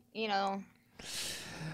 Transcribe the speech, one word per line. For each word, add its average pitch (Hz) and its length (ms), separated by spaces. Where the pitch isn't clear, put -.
you 220 140
know. 196 340